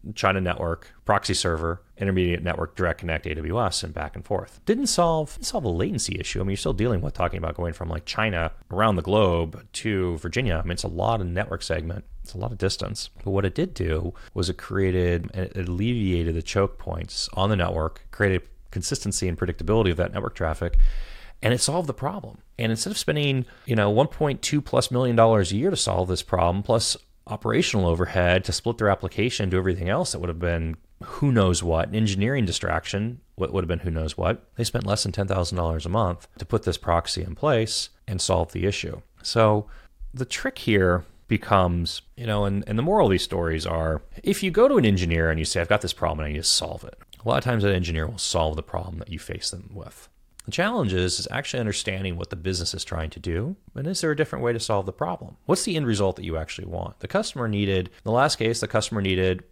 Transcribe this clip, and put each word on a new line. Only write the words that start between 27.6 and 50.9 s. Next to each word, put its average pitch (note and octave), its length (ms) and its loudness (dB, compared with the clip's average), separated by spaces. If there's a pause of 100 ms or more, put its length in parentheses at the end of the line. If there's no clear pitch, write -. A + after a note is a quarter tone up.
overhead F2+ 560 4
to - 80 -4
split - 260 -2
their G#2+ 120 4
application, G2 600 0
do F#2 80 2
everything F#2 300 0
else C#3+ 240 0
that E2+ 80 -6
would F2 80 -4
have E2 120 -4
been E2 360 0 (280)
who - 280 0
knows F#2 320 6
what, E2 300 0
engineering A2 520 2
distraction, G2 760 -4 (140)
what D2+ 180 -4
would F#2+ 100 0
have D#2+ 60 -2
been E2+ 100 0
who F#2 100 -4
knows D#2+ 280 -4
what, F2+ 280 -2 (100)
they A#2 80 -2
spent A2+ 220 -2
less G2+ 180 0
than G2+ 80 -2
ten G2 160 -2
thousand F2+ 300 0
dollars E2 280 0
a F2 40 -4
month F#2 380 0 (100)
to - 80 -8
put - 180 0
this F2+ 140 0
proxy E2+ 440 0
in F2 140 -8
place A#2 540 0 (180)
and F#2 140 -4
solve F2 320 0
the F2+ 120 -2
issue. - 360 -2 (200)
So G#2+ 460 4 (460)
the B2+ 120 -4
trick - 340 -6
here F#2 460 4 (240)
becomes, F2+ 720 2 (160)
you A#2+ 100 -8
know, G#2 160 0
and, G2 240 0
and G#2+ 100 0
the B2 60 0
moral F3+ 240 4
of G2 40 6
these F#2 120 4
stories E2 420 -2
are, D#2+ 360 0 (200)
if - 220 0
you F#3 80 0
go A3+ 160 6
to C#4+ 100 6
an C3+ 80 6
engineer E2+ 440 4
and D#2+ 100 0
you D#2 60 -2
say, E2+ 160 -2
"I've E2+ 80 -2
got G#2 120 4
this - 120 -4
problem D#2 260 -2
and D2+ 80 -4
I D2 60 -4
need D2+ 60 -4
to D#2+ 40 -8
solve - 400 -2
it," - 140 -16 (260)
a A2 40 -2
lot B2 100 4
of - 80 0
times A#2 180 2
that G2+ 100 6
engineer E2 320 0
will E2+ 120 -6
solve D#2 400 0
the D#2 60 -6
problem E2+ 360 -8
that - 100 -12
you E2+ 80 -10
face - 320 -8
them F2 240 -12
with. - 360 -16 (360)
The - 60 -8
challenge F3 420 0